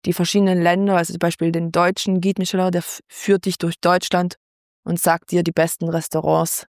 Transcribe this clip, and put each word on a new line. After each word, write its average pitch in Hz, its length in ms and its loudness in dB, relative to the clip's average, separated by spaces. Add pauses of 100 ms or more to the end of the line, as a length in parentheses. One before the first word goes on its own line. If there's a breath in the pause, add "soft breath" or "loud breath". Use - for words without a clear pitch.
die 175 80 0
verschiedenen 185 480 2
Länder, 185 360 2
also 170 160 0
zum 175 60 -10
Beispiel 170 320 0
den 170 200 -4
deutschen 180 500 0
Guide 190 200 -2
Michelin, 185 300 0
der 175 80 0
f-, - 280 -10
führt - 380 0
dich 190 120 -2
durch 170 220 -4
Deutschland 180 560 0 (480)
und 170 160 -2
sagt - 320 0
dir 175 120 2
die 170 80 0
besten 165 380 -2
Restaurants 160 840 -2